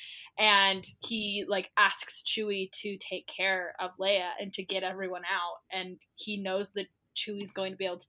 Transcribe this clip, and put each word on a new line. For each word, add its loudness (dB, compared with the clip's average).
And 8
he, -2
like, 0
asks 4
Chewie -2
to -4
take -8
care 0
of -2
Leia 4
and -6
to -8
get -2
everyone -4
out. 0
And -6
he -6
knows -2
that -4
Chewie's -4
going -4
to -12
be -2
able -2
to -18